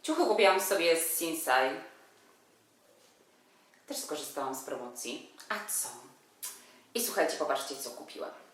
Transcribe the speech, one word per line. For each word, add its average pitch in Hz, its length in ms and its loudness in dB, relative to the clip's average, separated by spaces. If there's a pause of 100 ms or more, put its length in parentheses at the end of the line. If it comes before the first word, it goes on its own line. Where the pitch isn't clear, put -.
Ciuchy 311 220 2
kupiłam 196 360 6
sobie 170 360 4
z - 220 0
Sinsai. 135 520 2 (2250)
Też 277 100 -8
skorzystałam 135 580 -6
z 131 100 -8
promocji. - 680 -8 (160)
A 214 60 -2 (140)
co? - 200 -2 (1040)
I 233 100 0
słuchajcie, - 320 2
popatrzcie, 147 400 -2
co 120 140 -10
kupiłam. - 400 -12 (240)